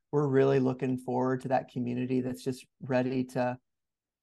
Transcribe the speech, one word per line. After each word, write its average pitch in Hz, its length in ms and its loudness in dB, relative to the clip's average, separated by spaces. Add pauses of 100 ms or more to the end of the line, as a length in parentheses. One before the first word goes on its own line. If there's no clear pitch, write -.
(120)
we're 147 160 2
really 135 320 6
looking 127 380 0
forward 127 440 -2
to 127 60 -8
that - 240 0
community 123 500 -2
that's 127 220 -6
just 131 200 -4 (180)
ready 127 420 0
to 123 340 -2 (640)